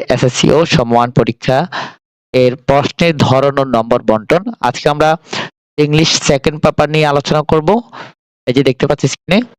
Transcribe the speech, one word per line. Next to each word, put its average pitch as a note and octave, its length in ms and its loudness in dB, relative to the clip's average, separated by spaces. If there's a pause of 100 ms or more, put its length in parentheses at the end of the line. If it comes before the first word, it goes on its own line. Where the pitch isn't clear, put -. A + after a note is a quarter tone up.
এসএসসি - 420 0
ও D#3+ 140 4
সমমান A#2+ 460 0
পরীক্ষা B2+ 560 -2 (680)
এর B2+ 220 2
প্রশ্নের C#3+ 640 0
ধরন C3+ 400 2
ও C3+ 60 2
নম্বর A#2+ 400 0
বন্টন। A2 400 0 (160)
আজকে B2 300 -2
আমরা D#3 280 0 (600)
ইংলিশ D3+ 320 2
সেকেন্ড D3+ 520 -2
পেপার D3+ 280 0
নিয়ে D#3 160 0
আলোচনা D3 360 0
করব। D#3+ 400 0 (680)
এই B2 60 -2
যে C3+ 100 2
দেখতে C3 240 0
পাচ্ছ D3 180 -2
স্ক্রিনে F3+ 360 -2 (180)